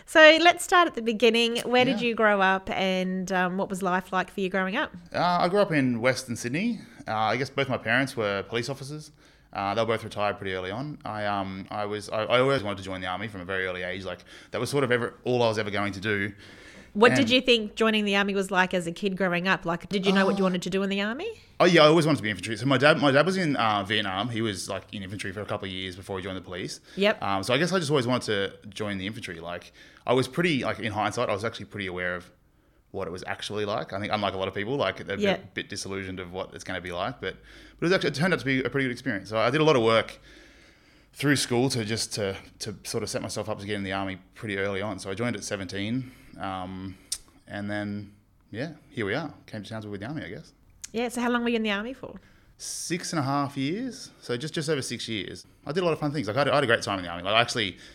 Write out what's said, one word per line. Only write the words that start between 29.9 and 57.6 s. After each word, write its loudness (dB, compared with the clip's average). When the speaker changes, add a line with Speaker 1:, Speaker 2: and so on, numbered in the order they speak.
Speaker 2:
I 2
was 4
pretty, 0
like, -2
in -4
hindsight, 0
I 0
was -4
actually -8
pretty -6
aware -4
of -10
what -6
it -8
was -8
actually -6
like. -4
I -2
think -6
unlike 0
a -4
lot -2
of -8
people, -4
like, -2
they're -4
a -4
Speaker 1:
Yeah. 2
Speaker 2:
bit, -14
bit -8
disillusioned -8
of -10
what -8
it's -14
gonna -6
be -8
like. -6
But, -6
but -8
it 2
was 4
actually, 2
it -4
turned 2
out 0
to -6
be 2
a 0
pretty 0
good -2
experience. -6
So -2
I 4
did 2
a 4
lot 6
of 4
work 4
through 2
school 2
to -2
just -4
to, -2
to -8
sort -6
of -6
set -4
myself -6
up -6
to -10
get -4
in -4
the -4
army -4
pretty -6
early -2
on. -6
So -10
I -4
joined -4
at -12
seventeen, -6
um, -8
and -8
then, -6
yeah, -8
here -6
we -2
are. -6
Came -12
to -16
Townsville -10
with -8
the -10
army, -8
I -10
guess. -16
Speaker 1:
Yeah, -4
so -8
how 0
long 0
were 0
you 0
in -2
the -2
army -6
for? -14
Speaker 2:
Six -6
and -2
a 0
half -2
years, -4
so -4
just, -8
just -2
over 0
six -6
years. -6
I -6
did -2
a 2
lot 2
of -2
fun -2
things. -4
Like, -2
I 2
had, 2
I 2
had 4
a 0
great 4
time -2
in -6
the -8
army. -8
Like, 2
actually, 2